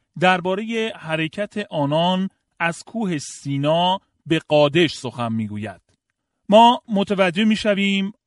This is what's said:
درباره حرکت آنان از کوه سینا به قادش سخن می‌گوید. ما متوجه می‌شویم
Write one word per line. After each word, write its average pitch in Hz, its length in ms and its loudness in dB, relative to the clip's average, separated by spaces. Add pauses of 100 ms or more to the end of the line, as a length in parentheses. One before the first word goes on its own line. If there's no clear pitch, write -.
(200)
درباره 190 760 0
حرکت 160 640 -6 (120)
آنان 170 600 0 (300)
از 170 240 -4
کوه 196 340 -6
سینا 156 840 -2 (260)
به 160 220 0
قادش 147 460 4
سخن 120 400 -6
می‌گوید. 104 480 -6 (680)
ما 233 380 6
متوجه 196 580 0
می‌شویم 196 680 0 (140)